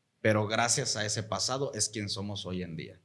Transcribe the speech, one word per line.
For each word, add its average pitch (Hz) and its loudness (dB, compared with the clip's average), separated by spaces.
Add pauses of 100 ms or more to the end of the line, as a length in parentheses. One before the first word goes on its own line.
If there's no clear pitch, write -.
(220)
pero 107 4
gracias 117 2
a 107 0
ese 107 0
pasado 127 0
es 104 2
quien 104 -4
somos 98 -6
hoy 92 -4
en 82 -8
día. 69 -10